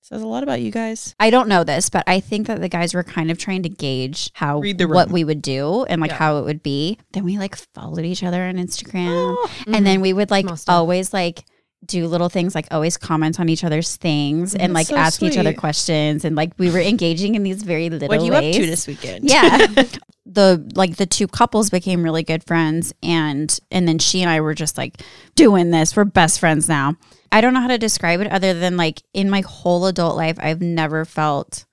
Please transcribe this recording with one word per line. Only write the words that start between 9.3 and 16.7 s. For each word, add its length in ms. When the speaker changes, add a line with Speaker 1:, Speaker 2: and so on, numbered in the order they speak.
Speaker 1:
Oh. 120
Speaker 2:
And 180
then 120
Speaker 3:
Mm-hmm. 80
Speaker 2:
we 100
would, 160
like, 160
Speaker 3:
Small 100
stuff. 180
Speaker 2:
always, 380
like, 320
do 200
little 220
things, 260
like, 160
always 260
comment 420
on 100
each 160
other's 320
things 580
and, 200
Speaker 1:
That's 160
Speaker 2:
like, 60
Speaker 1:
so 0
Speaker 2:
ask 260
each 160
other 120
Speaker 1:
sweet. 80
Speaker 2:
questions. 680
And, 120
like, 220
we 120